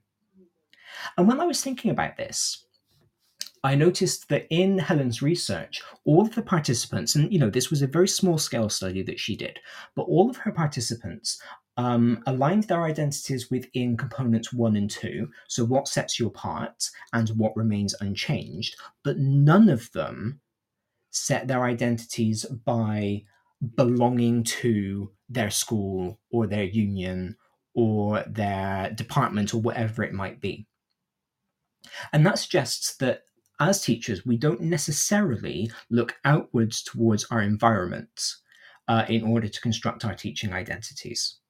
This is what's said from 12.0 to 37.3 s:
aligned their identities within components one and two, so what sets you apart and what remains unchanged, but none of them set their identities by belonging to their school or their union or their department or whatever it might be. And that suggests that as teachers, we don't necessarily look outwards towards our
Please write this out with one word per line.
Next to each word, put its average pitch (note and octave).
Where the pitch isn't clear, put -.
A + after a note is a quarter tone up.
aligned D3
their E3+
identities C#3+
within B2
components A#2
one A#2
and G2+
two, -
so A#2+
what C3
sets -
you A#2
apart -
and A2+
what A2
remains G#2
unchanged, G#2
but C#3+
none D3
of B2
them D2
set -
their B2+
identities A#2
by G#2+
belonging A#2+
to G2+
their A#2
school F#2+
or A#2
their G#2
union F#2
or G#2+
their G2
department A2
or A2+
whatever A2+
it -
might F#2+
be. -
And D3+
that G#3
suggests -
that B2+
as F#3+
teachers, A2+
we A#2+
don't D3+
necessarily D3
look A#2
outwards B2
towards A2+
our A2+